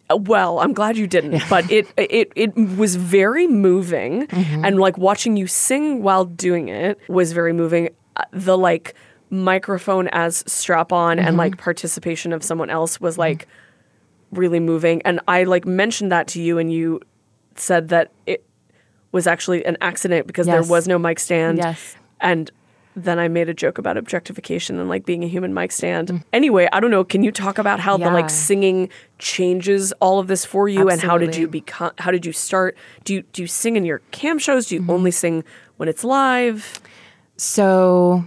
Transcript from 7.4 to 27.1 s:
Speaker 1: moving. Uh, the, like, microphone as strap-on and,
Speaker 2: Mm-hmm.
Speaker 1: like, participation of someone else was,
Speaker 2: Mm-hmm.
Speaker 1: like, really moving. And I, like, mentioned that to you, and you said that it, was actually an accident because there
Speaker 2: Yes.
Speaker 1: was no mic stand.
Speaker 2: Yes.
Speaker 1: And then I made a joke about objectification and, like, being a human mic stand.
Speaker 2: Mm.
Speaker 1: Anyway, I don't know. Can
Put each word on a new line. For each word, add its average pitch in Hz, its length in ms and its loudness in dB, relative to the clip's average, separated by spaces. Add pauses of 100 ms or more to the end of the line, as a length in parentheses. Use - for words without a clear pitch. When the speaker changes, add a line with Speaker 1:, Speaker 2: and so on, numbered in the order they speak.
Speaker 1:
moving. 170 340 0 (280)
Uh, - 160 -4
the, 185 260 0
like, 175 360 0 (360)
microphone 185 800 0
as 170 380 -2
strap-on 170 720 0
and, 175 100 2
Speaker 2:
Mm-hmm. 170 100 2
Speaker 1:
like, 180 200 0
participation 170 760 -6
of 160 80 -6
someone 165 280 -4
else 160 300 -4
was, 170 140 -2
Speaker 2:
Mm-hmm. 170 60 -6
Speaker 1:
like, 160 280 -2 (840)
really 180 280 0
moving. 165 420 2
And 175 240 0
I, 180 180 2
like, 180 220 2
mentioned 196 460 0
that 170 160 0
to 170 140 -8
you, 170 160 0
and 165 140 -2
you 165 280 -2 (560)
said 170 320 0
that 226 220 2 (160)
it, - 180 -6 (680)
was 180 140 0
actually 170 380 0
an - 160 -2
accident 175 460 -2
because 180 200 -2
there 170 140 4
Speaker 2:
Yes. 165 80 0
Speaker 1:
was 170 200 2
no 180 100 2
mic 170 200 0
stand. 165 400 0
Speaker 2:
Yes. 165 380 -6 (240)
Speaker 1:
And 170 300 0 (460)
then 175 220 -2
I 170 100 0
made 165 200 0
a 170 60 -6
joke 165 240 -2
about 190 180 -4
objectification 175 840 -8
and, 180 80 -6
like, 190 180 -4
being 175 160 -2
a 170 60 -4
human 180 260 -6
mic 180 160 -4
stand. 170 380 -4
Speaker 2:
Mm. 175 140 -6 (100)
Speaker 1:
Anyway, 220 400 4
I 190 80 2
don't 240 100 2
know. 190 140 4
Can 190 180 0